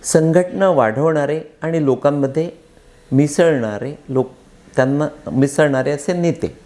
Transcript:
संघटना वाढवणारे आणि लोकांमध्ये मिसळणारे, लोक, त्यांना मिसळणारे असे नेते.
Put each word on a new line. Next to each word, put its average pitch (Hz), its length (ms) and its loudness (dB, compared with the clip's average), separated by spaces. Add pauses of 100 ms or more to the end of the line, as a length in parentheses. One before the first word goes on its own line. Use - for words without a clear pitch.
संघटना 180 640 2
वाढवणारे 147 720 0 (220)
आणि 160 220 -2
लोकांमध्ये 143 640 0 (640)
मिसळणारे, 135 840 0 (140)
लोक, 131 220 -2 (460)
त्यांना 139 540 -2
मिसळणारे 135 600 0
असे 143 220 -4
नेते. 170 540 -2